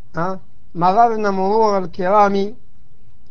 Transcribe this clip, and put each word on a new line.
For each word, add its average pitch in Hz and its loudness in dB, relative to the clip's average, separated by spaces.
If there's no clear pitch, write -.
آه، 185 -2
مررنا 208 4
مرور 202 2
الكرام 196 2